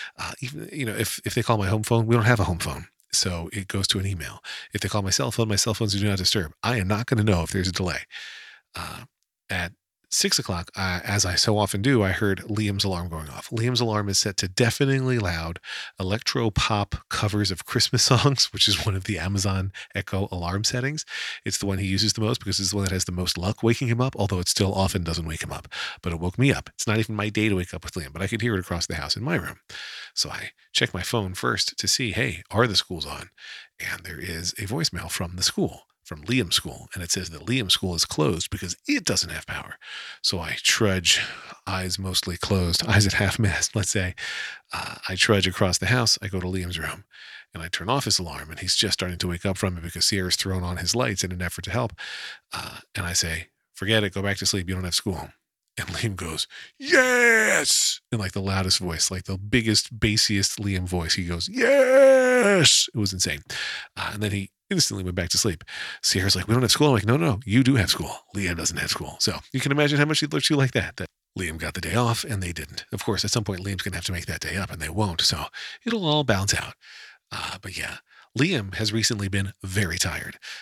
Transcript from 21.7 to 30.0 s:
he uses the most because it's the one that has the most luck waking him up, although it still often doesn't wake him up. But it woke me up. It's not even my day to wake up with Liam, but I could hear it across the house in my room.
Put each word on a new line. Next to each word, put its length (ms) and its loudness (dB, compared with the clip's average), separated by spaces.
he 80 -2
uses 280 0
the 80 -2
most 180 0
because 200 -2
it's 120 -2
the 40 -2
one 100 0
that 60 -2
has 140 0
the 60 -6
most 260 -2
luck 240 -2
waking 260 2
him 140 2
up, 160 -2
although 220 0
it 100 -2
still 240 2
often 300 2
doesn't 240 -4
wake 160 -6
him 80 -8
up. 160 -10
But 120 -4
it 60 -4
woke 200 -4
me 120 6
up. 220 -2
It's 140 -6
not 120 2
even 160 -2
my 140 -2
day 200 2
to 60 4
wake 180 -2
up 100 -10
with 100 -12
Liam, 200 -8
but 80 -6
I 60 -2
could 140 -2
hear 140 0
it 40 0
across 280 -4
the 80 -8
house 200 -4
in 80 -6
my 120 0
room. 240 -6